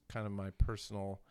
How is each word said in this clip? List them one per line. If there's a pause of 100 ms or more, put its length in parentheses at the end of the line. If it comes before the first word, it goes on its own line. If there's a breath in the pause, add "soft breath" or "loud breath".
kind
of
my
personal